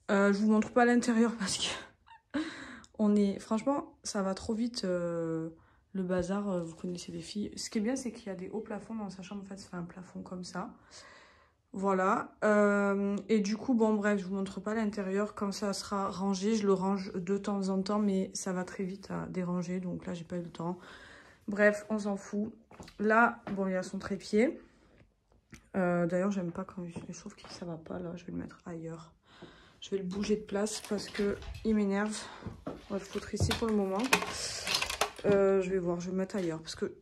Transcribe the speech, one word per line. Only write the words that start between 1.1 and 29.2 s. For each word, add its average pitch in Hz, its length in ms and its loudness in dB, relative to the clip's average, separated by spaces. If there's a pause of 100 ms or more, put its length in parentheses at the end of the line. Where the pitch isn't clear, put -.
parce 190 220 -2
que - 800 -6
<laughs> - 600 -10
on 208 160 6
est, 202 240 4
franchement, 247 640 -2
ça 202 200 -2
va 190 100 0
trop 214 220 -4
vite, 233 280 -2
euh, 170 680 0 (440)
le 190 80 -2
bazar, 185 480 0
euh, 180 140 0
vous 165 120 -8
connaissez 175 360 -8
les 170 100 -8
filles. 208 340 -6
Ce - 140 -8
qui - 80 -2
est 220 40 0
bien, 233 140 0
c'est 247 160 -6
qu'il - 160 -12
y - 20 -8
a 190 60 -6
des 180 140 -8
hauts 220 120 -6
plafonds 214 340 -10
dans 208 160 -6
sa 185 100 -14
chambre. 202 220 -12
En - 20 -14
fait, 196 120 -12
ça 196 120 -18
fait 180 80 -10
un 175 60 -6
plafond 180 400 -14
comme 180 200 -10
ça. 180 300 -8 (1000)
Voilà. 190 720 2
Euh, 202 720 6 (140)
et 220 120 6
du 202 160 0
coup, - 180 2
bon, 220 180 6
bref, 208 260 2
je 185 60 -6
vous 190 100 -4
montre 196 240 -4
pas 214 140 -4
l'intérieur. 208 640 -2
Quand 202 160 -2
ça 196 220 -2
sera 196 360 -2
rangé, 196 460 0
je 202 100 0
le 196 80 8
range 190 400 0
de 190 240 0
temps 196 320 -2
en 190 140 2
temps, 208 160 0
mais 190 340 2
ça - 200 -4
va 180 100 -2
très 185 200 -6
vite 190 280 -8
à 170 160 -4
déranger. 180 520 -2
Donc 175 280 -6
là, 185 80 -4
j'ai 165 100 -10
pas 180 120 -6
eu 175 40 -4
le 170 80 -8
temps. 175 300 -4 (680)
Bref, 208 420 4
on 220 100 0
s'en 202 160 -2
fout. 208 380 -6 (460)
Là, 220 420 6 (120)
bon, 196 140 0
il 190 60 -2
y - 20 0
a 185 80 -2
son 190 160 -8
trépied. 208 600 2 (1160)
Euh, 175 300 2
d'ailleurs, 180 260 2
j'aime 180 200 -2
pas 190 120 -6
quand 180 220 -10
je, 170 120 -10 (120)
je 175 100 -12
trouve - 160 -16
que - 140 -20
ça - 160 -12
va 170 120 -8
pas, 180 220 -10
là. 175 160 -8
Je 175 100 -14
vais 180 60 -10
le 170 60 -4
mettre - 280 -8
ailleurs. 165 480 -10 (680)